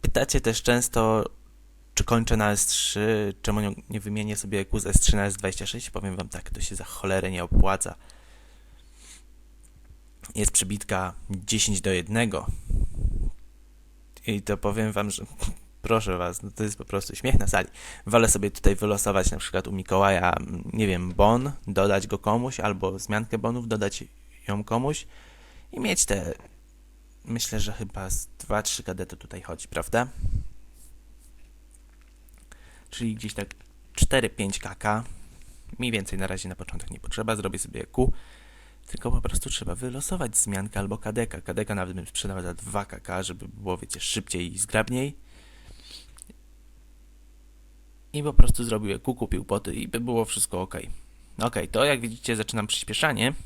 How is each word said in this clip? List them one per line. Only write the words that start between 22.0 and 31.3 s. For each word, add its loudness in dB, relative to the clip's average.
go -4
komuś, -2
albo -2
wzmiankę -4
bonów, -2
dodać -2
ją -2
komuś -2
i -10
mieć 0
te, -2
myślę, -2
że 2
chyba -8
z -2
dwa, -4
trzy -4
K -6
D -8
to -14
tutaj -16
chodzi, -10
prawda? 0